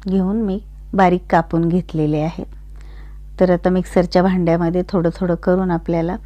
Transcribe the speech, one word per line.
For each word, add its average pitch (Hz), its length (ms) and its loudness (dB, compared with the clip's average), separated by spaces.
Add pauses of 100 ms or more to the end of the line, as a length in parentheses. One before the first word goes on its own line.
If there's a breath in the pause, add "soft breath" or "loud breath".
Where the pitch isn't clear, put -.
घेऊन 190 280 0
मी 214 240 -2 (340)
बारीक 180 360 4
कापून 170 380 2
घेतलेले 156 500 0
आहेत. 160 280 -4 (960 soft breath)
तर 185 100 6
आता 180 200 2
मिक्सरच्या 180 520 2
भांड्यामध्ये 175 640 2
थोडं 170 280 2
थोडं 175 180 0
करून 185 360 0
आपल्याला 165 560 -2